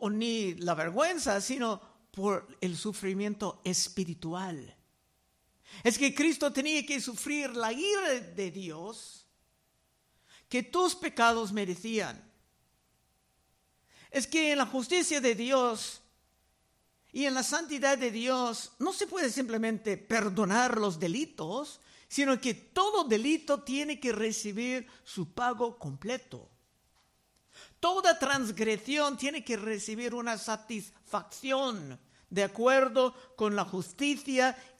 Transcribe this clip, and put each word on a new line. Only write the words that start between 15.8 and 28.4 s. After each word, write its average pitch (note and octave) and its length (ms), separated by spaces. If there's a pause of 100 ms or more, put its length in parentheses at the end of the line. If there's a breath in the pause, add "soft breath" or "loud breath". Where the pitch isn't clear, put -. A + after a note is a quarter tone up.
y C4+ 140
en C4+ 80
la C4 100
santidad C#4 540
de A#3+ 140
Dios A#3+ 680
no F4 140
se G4 140
puede F4 220
simplemente A3 680
perdonar A3 800
los G3 220
delitos, G3+ 840 (260 loud breath)
sino C4+ 320
que A#3+ 140
todo G4 500
delito C#4+ 600
tiene D4 360
que A#3+ 140
recibir A3+ 760 (160 loud breath)
su F3 300
pago A#3+ 440
completo. D#3 720 (1300 loud breath)
Toda F#4 360
transgresión B3+ 1000